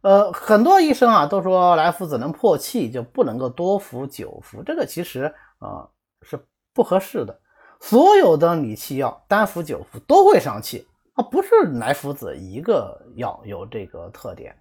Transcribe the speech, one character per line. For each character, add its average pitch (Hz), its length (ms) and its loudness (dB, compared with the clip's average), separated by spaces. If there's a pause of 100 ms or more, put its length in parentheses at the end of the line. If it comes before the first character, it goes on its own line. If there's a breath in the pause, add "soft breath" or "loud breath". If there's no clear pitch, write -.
呃， 202 300 4
很 214 320 2
多 381 160 6
医 311 140 2
生 240 160 4
啊 175 160 4
都 190 160 -4
说 180 340 4
莱 160 140 2
菔 175 160 -8
子 147 120 -6
能 139 140 -6
破 185 240 2
气， 135 340 -6
就 123 120 -8
不 226 220 -2
能 117 120 -6
够 127 120 -6
多 180 300 -4
服 135 280 -12
久 - 360 -16
服， - 200 -20
这 294 120 -8
个 330 120 -6
其 170 180 -10
实， - 300 -8 (240 soft breath)
呃， 101 320 -16 (320)
是 - 160 -16 (340)
不 247 100 0
合 185 160 2
适 190 260 -6
的。 - 160 -16 (400 soft breath)
所 349 360 6
有 202 200 6
的 170 180 2
理 127 200 -4
气 - 220 -12
药 131 320 -6
单 208 180 2
服 170 160 -10
久 151 280 -10
服 - 100 -20
都 370 260 4
会 392 140 6
伤 107 220 -8
气 - 260 -14 (260)
啊， 262 100 -6
不 349 180 -4
是 392 60 -6 (260)
莱 117 180 -4
菔 143 200 -8
子 95 240 -12
一 95 240 -14
个 160 460 -4 (100)
药 107 280 -10
有 95 220 -14
这 110 200 -12
个 85 220 -18
特 92 260 -16
点。 - 260 -20